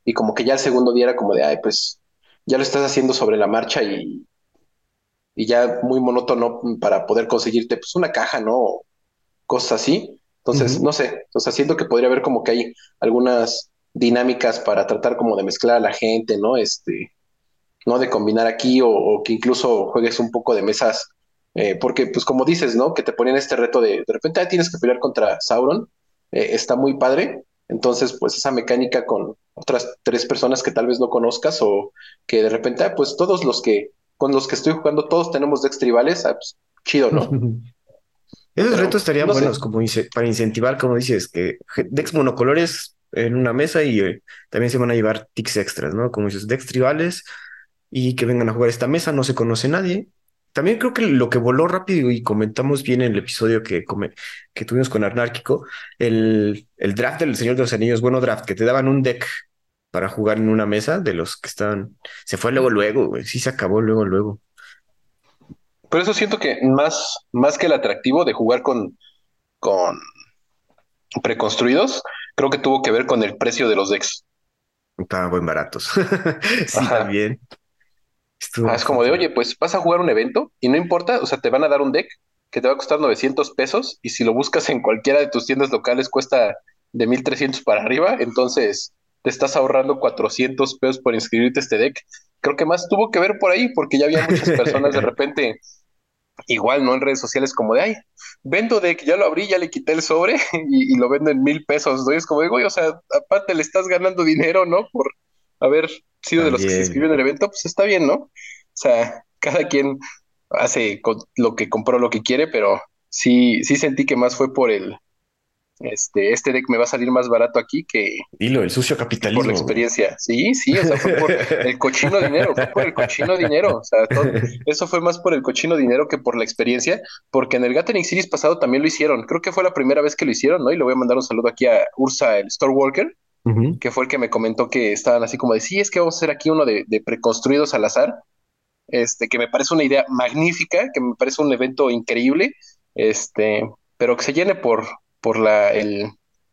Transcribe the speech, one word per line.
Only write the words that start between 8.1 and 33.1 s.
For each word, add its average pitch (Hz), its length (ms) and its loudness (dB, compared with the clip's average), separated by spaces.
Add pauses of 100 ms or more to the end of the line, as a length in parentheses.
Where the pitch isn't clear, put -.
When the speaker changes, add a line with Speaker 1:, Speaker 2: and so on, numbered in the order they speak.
Speaker 1:
caja, 117 300 -4
¿no?" 110 180 0
O - 260 -2 (600)
cosas - 360 -2
así. - 400 -2 (180)
Entonces, 127 360 0
Speaker 2:
Ujú. - 60 -2
Speaker 1:
no 147 120 2
sé, - 400 -4
o 120 60 0
sea, 120 140 -2
siento 151 240 0
que - 80 -2
podría 123 240 2
haber 127 140 2
como 127 200 0
que 117 80 0
hay 113 220 -2 (260)
algunas 117 720 0 (220)
dinámicas 123 680 2
para 101 280 0
tratar 120 300 -2
como 117 200 0
de 98 60 -2
mezclar 120 340 2
a - 40 4
la 101 120 0
gente, 113 460 -2
¿no? 120 180 2
Este, - 560 -6 (720)
¿no? 120 140 2
De 127 100 0
combinar 110 380 0
aquí 127 340 2
o, 120 80 6
o 104 340 2
que 113 100 -2
incluso 120 580 0
juegues 117 280 0
un 117 120 -2
poco 120 240 -2
de 98 80 -2
mesas, 127 460 -2 (460)
eh, 98 240 -2
porque, 127 280 0
pues, - 180 -4
como 131 200 0
dices, 151 300 0
¿no? 143 180 2
Que 139 100 -2
te 113 100 -4
ponían 131 240 2
este 135 180 -2
reto 120 260 2
de, 113 260 2
de 110 60 -2
repente, 165 280 -2
"Ah, 180 60 0
tienes 175 240 0
que - 80 -12
pelear 123 200 2
contra 117 420 0
Sauron", 139 480 0 (420)
eh, - 220 -2
está 123 220 0
muy 135 220 0
padre. 143 460 0 (260)
Entonces, 123 500 0
pues, - 180 -2
esa 139 140 -2
mecánica 123 540 0
con 104 300 -4 (200)
otras 123 480 -4
tres 123 220 0
personas 127 380 -2
que - 80 -2
tal 120 160 -2
vez 123 120 -2
no 123 100 0
conozcas 120 520 -2
o 101 320 0 (340)
que 110 160 2
de 110 60 2
repente, 117 340 -2
"Ah, - 120 -2
pues, 139 220 -2